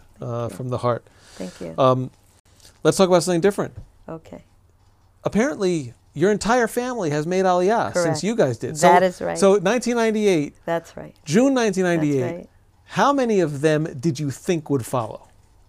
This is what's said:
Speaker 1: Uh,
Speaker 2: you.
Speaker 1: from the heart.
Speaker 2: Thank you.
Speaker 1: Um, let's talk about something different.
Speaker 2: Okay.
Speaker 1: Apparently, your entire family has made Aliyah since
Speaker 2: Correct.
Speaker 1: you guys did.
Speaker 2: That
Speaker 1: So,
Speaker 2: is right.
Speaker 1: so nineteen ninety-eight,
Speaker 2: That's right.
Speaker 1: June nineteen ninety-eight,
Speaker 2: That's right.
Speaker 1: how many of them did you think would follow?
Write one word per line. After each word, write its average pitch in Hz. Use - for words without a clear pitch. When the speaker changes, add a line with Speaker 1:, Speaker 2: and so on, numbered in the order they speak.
Speaker 1:
Uh, 120
Speaker 2:
you. -
Speaker 1:
from 127
the 123
heart. 120
Speaker 2:
Thank 185
you. 165
Speaker 1:
Um, 131
let's 156
talk 190
about 175
something 175
different. 190
Speaker 2:
Okay. -
Speaker 1:
Apparently, 185
your 175
entire 220
family 240
has 151
made 185
Aliyah 180
since 180
Speaker 2:
Correct. 160
Speaker 1:
you 220
guys 139
did. 143
Speaker 2:
That 175
Speaker 1:
So, 185
Speaker 2:
is 180
right. 170
Speaker 1:
so 196
nineteen 233
ninety-eight, 208
Speaker 2:
That's 165
right. 156
Speaker 1:
June 247
nineteen 208
ninety-eight, 156
Speaker 2:
That's 170
right. -
Speaker 1:
how 233
many 240
of 147
them 156
did 143
you 147
think 160
would 135
follow? -